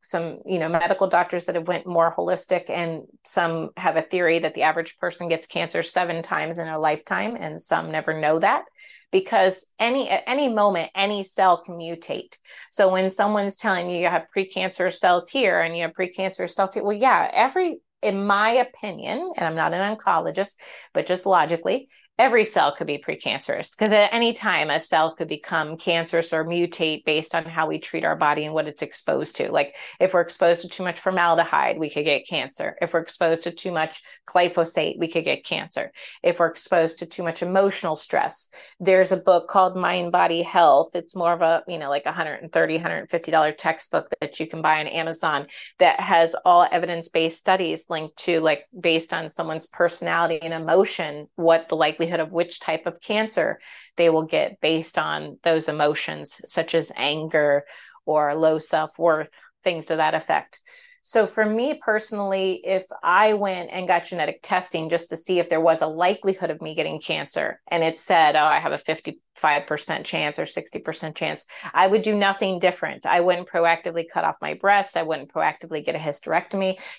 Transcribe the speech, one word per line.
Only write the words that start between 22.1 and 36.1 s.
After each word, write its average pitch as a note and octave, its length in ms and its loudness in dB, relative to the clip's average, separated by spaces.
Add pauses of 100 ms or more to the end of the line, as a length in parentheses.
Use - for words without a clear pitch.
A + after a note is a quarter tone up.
every A3+ 260 6
cell D3 300 2
could - 120 -6
be D3 100 -4
precancerous, - 800 -6
'cause G#3+ 140 0
at G#3 200 6
any A#3 220 0
time E3+ 380 -2
a D#3 80 0
cell D#3+ 340 0
could D#3+ 140 -8
become D#3 500 -4
cancerous E3 560 -2
or D#3+ 100 0
mutate E3+ 600 -2
based D#3 300 -2
on D#3+ 100 -2
how E3 220 -2
we D#3+ 100 -4
treat - 260 -6
our D#3+ 120 0
body D3+ 280 0
and D3+ 120 -8
what D#3 120 -2
it's - 140 -12
exposed - 540 -4
to. - 160 -4
Like, D3 240 -2 (240)
if F#3 160 2
we're F3 60 6
exposed E3+ 400 2
to F#3 60 -14
too - 140 -12
much F3+ 180 -6
formaldehyde, E3+ 800 2
we D#3 140 -6
could D3+ 140 -4
get D3 220 0
cancer. D#3 540 -6
If E3+ 120 -2
we're E3 80 0
exposed E3 420 0
to F3 80 -6
too F3+ 200 -8
much D#3 300 -4 (240)
glyphosate, E3+ 720 0
we E3 100 -2
could E3 180 -4
get C#3 200 -2
cancer. - 460 -6 (320)